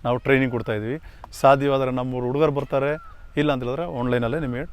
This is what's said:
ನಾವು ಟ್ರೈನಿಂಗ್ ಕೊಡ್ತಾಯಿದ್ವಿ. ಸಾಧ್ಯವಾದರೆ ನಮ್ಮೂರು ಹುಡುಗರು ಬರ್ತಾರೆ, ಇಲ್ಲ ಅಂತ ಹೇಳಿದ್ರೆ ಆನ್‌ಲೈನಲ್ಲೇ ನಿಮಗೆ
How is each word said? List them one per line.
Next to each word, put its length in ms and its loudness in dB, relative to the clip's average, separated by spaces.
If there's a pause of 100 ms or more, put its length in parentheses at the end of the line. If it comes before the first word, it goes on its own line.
ನಾವು 140 0
ಟ್ರೈನಿಂಗ್ 340 2
ಕೊಡ್ತಾಯಿದ್ವಿ. 480 -4 (320)
ಸಾಧ್ಯವಾದರೆ 600 4
ನಮ್ಮೂರು 340 -4
ಹುಡುಗರು 260 2
ಬರ್ತಾರೆ, 460 -2 (400)
ಇಲ್ಲ 160 2
ಅಂತ 100 -2
ಹೇಳಿದ್ರೆ 360 -4
ಆನ್‌ಲೈನಲ್ಲೇ 400 0
ನಿಮಗೆ 340 -6